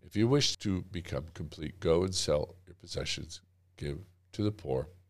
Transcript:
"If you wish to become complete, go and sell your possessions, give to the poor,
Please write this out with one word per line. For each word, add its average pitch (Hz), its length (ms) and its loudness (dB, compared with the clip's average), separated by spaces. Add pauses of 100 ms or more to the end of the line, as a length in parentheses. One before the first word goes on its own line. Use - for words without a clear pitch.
"If - 140 -8
you 110 100 6
wish 139 300 4
to 92 340 0
become 78 440 -6
complete, 78 440 -8
go 85 240 6
and 92 120 0
sell - 420 2 (100)
your - 80 -20
possessions, - 680 -8 (340)
give 73 280 -6 (280)
to 107 100 -4
the 104 80 2
poor, 65 380 -2 (220)